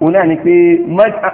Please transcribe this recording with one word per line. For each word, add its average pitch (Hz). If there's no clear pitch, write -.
òun 156
náà 190
ni 160
pé 165
má-, 202